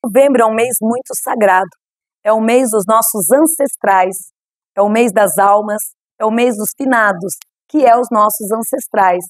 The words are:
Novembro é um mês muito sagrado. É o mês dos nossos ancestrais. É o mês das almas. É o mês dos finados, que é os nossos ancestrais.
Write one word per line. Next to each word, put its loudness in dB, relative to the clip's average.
Novembro 2
é 4
um 0
mês -2
muito -4
sagrado. 0
É 0
o 2
mês 2
dos -2
nossos 0
ancestrais. 0
É -2
o 2
mês 2
das 0
almas. 2
É -4
o 0
mês 0
dos -6
finados, 0
que 0
é 4
os -2
nossos 0
ancestrais. -2